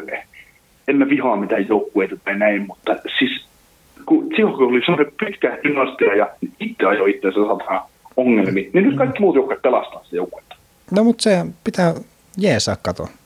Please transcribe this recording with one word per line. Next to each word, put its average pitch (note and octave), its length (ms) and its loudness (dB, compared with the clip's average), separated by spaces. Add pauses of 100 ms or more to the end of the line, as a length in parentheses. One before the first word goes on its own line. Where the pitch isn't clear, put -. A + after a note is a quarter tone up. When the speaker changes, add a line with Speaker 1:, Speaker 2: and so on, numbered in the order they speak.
(880)
Speaker 1:
en C#3 80 2
mä C#3 140 2
vihaa B2+ 260 0
mitään G2+ 340 -2
joukkueita G2 460 0 (100)
tai G2+ 120 -4
näin, G2+ 300 0
mutta G#2+ 280 -6 (240)
siis - 260 -2 (600)
kun - 240 2
Chicago F3 380 2
oli B2 180 2
semmoinen D3 280 0 (120)
pitkä E3+ 380 -4
dynastia C3+ 520 0
ja G#2 140 2 (300)
itse A3 260 -4
ajoi G2+ 260 2
itseänsä G2 360 -2
satana F#2+ 340 -4 (360)
ongelmiin, G2 560 2
niin F#3+ 160 4
nyt C#4 80 0
kaikki C4 220 0
muut F3+ 160 4
joukkueet - 260 0
pelastaa - 420 -2
sitä - 120 -12
joukkuetta. - 400 -10 (360)
Speaker 2:
No G3+ 120 4
mut A3+ 160 2
se F3+ 260 2 (180)
pitää F3 300 0 (440)
jeesaa, F3 440 0
kato. F2+ 260 -6 (180)